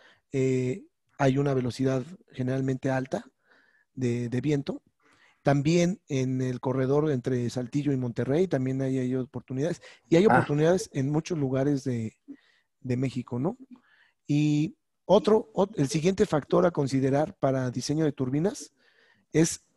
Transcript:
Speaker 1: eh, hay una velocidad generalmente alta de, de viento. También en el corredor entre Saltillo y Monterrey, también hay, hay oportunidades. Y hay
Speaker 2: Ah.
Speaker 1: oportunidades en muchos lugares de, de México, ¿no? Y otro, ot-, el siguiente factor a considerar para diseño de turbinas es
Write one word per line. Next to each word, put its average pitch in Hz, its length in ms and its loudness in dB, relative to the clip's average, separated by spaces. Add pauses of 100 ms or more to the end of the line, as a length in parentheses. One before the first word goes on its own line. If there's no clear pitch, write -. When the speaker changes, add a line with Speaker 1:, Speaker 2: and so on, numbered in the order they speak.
(340)
Speaker 1:
eh, 131 500 0 (340)
hay 135 200 4
una 143 160 0
velocidad 131 500 -2 (280)
generalmente 131 600 -4
alta 131 320 -4 (720)
de, 120 320 -2
de 123 140 -2
viento. 147 420 -2 (580)
También 160 680 2
en 131 320 -2
el 127 180 -4
corredor 135 500 0
entre 123 400 -2
Saltillo 139 440 -2
y 131 40 0
Monterrey, 127 520 -2
también 131 320 -2
hay, 131 160 -2
hay 127 180 -2
oportunidades. 131 640 -6 (280)
Y 160 80 6
hay 185 80 6
Speaker 2:
Ah. 220 80 6
Speaker 1:
oportunidades 151 580 2
en 135 180 -2
muchos 160 280 -2
lugares 135 480 0
de, 117 340 -4 (600)
de 123 160 -2
México, 123 420 -4
¿no? 180 180 -4 (720)
Y 147 480 2 (300)
otro, 202 480 4
ot-, 202 240 0
el 143 100 2
siguiente 185 380 0
factor 175 400 2
a 175 60 2
considerar 135 680 0
para 131 340 0
diseño 147 320 -4
de 151 80 0
turbinas 143 600 -4 (580)
es - 340 2 (120)